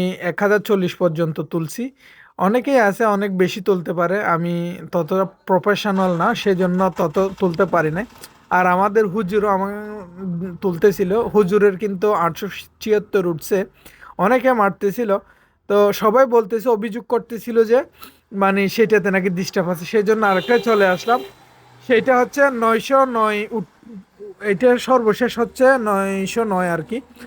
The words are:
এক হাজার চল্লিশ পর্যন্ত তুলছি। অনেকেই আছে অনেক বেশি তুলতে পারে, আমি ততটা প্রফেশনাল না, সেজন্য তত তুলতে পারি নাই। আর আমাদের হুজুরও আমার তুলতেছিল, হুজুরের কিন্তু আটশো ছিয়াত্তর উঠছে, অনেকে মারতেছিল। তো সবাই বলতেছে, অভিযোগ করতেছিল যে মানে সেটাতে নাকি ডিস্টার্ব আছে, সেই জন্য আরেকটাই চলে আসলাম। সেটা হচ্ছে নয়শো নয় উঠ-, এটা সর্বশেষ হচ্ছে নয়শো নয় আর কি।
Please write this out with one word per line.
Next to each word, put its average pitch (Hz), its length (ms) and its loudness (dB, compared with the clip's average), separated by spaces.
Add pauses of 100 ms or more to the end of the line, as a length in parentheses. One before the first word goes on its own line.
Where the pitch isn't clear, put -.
(200)
এক 175 200 -4
হাজার 202 180 2
চল্লিশ 190 380 -2
পর্যন্ত 165 440 -2
তুলছি। 165 500 -6 (480)
অনেকেই 254 400 2
আছে 202 260 2
অনেক 202 340 0
বেশি 185 220 0
তুলতে 185 320 -2
পারে, 180 320 -2
আমি 170 540 -2 (140)
ততটা 185 320 0 (220)
প্রফেশনাল 190 720 0
না, 190 180 0
সেজন্য 185 600 0
তত 170 200 -2 (240)
তুলতে 185 240 0
পারি 165 260 0
নাই। 175 140 -6 (460)
আর 185 160 4
আমাদের 202 400 2
হুজুরও 202 420 -2
আমার 196 240 -2 (920)
তুলতেছিল, 190 500 0 (220)
হুজুরের 202 440 4
কিন্তু 202 340 -2
আটশো 170 340 -2 (340)
ছিয়াত্তর 208 460 0
উঠছে, 180 380 -2 (540)
অনেকে 247 340 2
মারতেছিল। 202 680 0 (500)
তো 202 240 4
সবাই 220 340 2
বলতেছে, 226 420 0
অভিযোগ 226 360 -2
করতেছিল 226 600 -2
যে 226 140 4 (540)
মানে 196 360 2
সেটাতে 208 420 2
নাকি 190 200 0
ডিস্টার্ব 175 380 -4
আছে, 175 160 -6
সেই 214 180 0
জন্য 214 240 0
আরেকটাই 196 340 2
চলে 208 260 2
আসলাম। 226 340 0 (680)
সেটা 247 340 4
হচ্ছে 262 300 0
নয়শো 233 540 2
নয় 214 460 0
উঠ-, - 320 -8 (600)
এটা 226 360 2
সর্বশেষ 233 600 0
হচ্ছে 233 260 0 (140)
নয়শো 196 680 -2
নয় 180 260 0
আর 165 120 -2
কি। 233 180 -8 (260)